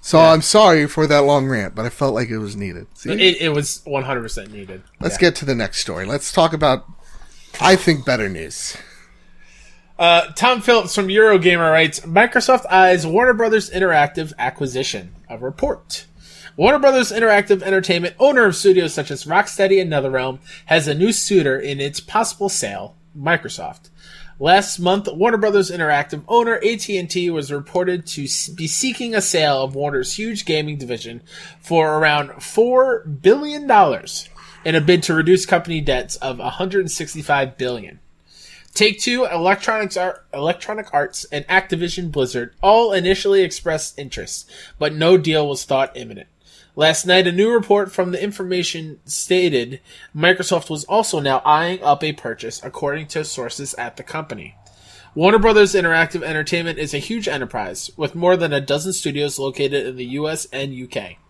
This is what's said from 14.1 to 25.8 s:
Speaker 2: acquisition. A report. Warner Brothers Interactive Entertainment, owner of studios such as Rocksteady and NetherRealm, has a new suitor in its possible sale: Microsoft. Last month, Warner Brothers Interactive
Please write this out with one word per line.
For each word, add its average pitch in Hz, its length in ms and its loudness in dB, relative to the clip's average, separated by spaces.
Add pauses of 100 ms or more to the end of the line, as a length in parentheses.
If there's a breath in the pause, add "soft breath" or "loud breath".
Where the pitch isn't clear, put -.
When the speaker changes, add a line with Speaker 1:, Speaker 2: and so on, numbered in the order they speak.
Speaker 2:
acquisition. 123 760 -6 (160)
A 117 80 -14
report. - 680 -6 (500 loud breath)
Warner 208 220 4
Brothers 262 320 4
Interactive 202 520 4
Entertainment, 185 560 0
owner 262 280 6
of 175 100 2
studios 185 380 4
such 147 160 -6
as 139 140 -10
Rocksteady 190 560 2
and 175 120 -4
NetherRealm, 131 460 -2 (280 loud breath)
has 160 200 2
a 151 80 -2
new 190 180 2
suitor 147 460 2
in 139 220 -6
its 143 200 -6
possible 214 480 -4
sale: 98 460 -8 (240)
Microsoft. - 720 -6 (480 soft breath)
Last 180 400 2
month, 190 340 0
Warner 214 260 2
Brothers 202 320 2
Interactive 151 580 -2